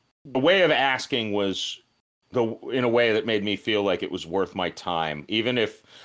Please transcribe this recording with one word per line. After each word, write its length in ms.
the 160
way 220
of 100
asking 580
was 500
the, 100
in 100
a 60
way 240
that 120
made 200
me 100
feel 300
like 180
it 80
was 160
worth 300
my 140
time, 580
even 300
if 260